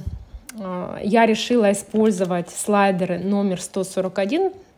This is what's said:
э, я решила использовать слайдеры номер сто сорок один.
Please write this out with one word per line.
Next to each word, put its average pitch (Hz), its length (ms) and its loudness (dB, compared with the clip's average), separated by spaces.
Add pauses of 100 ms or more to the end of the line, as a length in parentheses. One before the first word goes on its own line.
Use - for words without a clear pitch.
(600)
э, 180 440 -8
я 226 220 4
решила 220 460 2
использовать 190 800 0
слайдеры 190 720 0
номер 196 420 0
сто 190 240 -4
сорок 185 340 -4
один. 330 320 0 (260)